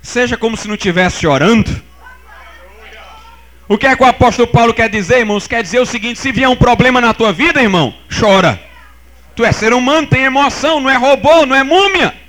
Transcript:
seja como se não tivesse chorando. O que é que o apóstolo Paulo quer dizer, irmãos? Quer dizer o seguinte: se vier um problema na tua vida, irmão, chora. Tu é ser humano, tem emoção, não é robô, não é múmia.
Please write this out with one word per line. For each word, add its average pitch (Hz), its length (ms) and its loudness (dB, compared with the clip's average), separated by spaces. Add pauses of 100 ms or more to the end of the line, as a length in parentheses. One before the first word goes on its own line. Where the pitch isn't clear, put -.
seja 247 360 -4
como 226 200 -4
se - 120 -12
não 208 80 -6
tivesse 180 440 -2
chorando. 160 640 0 (1800)
O 202 100 0
que 269 100 -2
é 262 100 2
que 247 60 0
o 262 40 6
apóstolo 240 400 2
Paulo 233 280 2
quer 226 140 -2
dizer, 214 320 0
irmãos? 208 280 -4
Quer 233 140 -4
dizer 196 180 -2
o 247 60 0
seguinte: 233 340 -10
se 269 100 -6
vier 254 180 0
um 254 60 2
problema 247 460 2
na 226 140 2
tua 220 180 0
vida, 285 300 0
irmão, 175 320 0 (140)
chora. 190 520 0 (760)
Tu 233 100 -2
é 214 60 2
ser 226 220 0
humano, 269 340 0
tem 254 160 0
emoção, 277 580 0
não 262 100 -2
é 262 60 2
robô, 277 500 2
não 262 100 0
é 269 80 2
múmia. 349 500 0 (140)